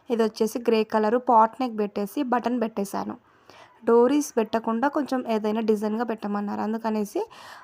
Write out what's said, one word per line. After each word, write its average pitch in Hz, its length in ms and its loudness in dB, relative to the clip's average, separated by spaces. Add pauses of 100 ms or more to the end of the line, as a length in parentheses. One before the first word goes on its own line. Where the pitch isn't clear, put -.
ఇది 226 140 2
వచ్చేసి 220 360 0
గ్రే 233 240 2
కలరు, 214 340 2
పాట్ 226 440 4
నెక్ 233 160 -4
పెట్టేసి 208 460 -4
బటన్ 240 380 -2
పెట్టేశాను. 202 560 -6 (680)
డోరీస్ 247 520 4
పెట్టకుండా 226 500 0
కొంచెం 262 400 -2
ఏదైనా 220 340 0
డిజైన్గా 214 420 0
పెట్టమన్నారు. 208 580 -6
అందుకనేసి, 220 680 -4 (340)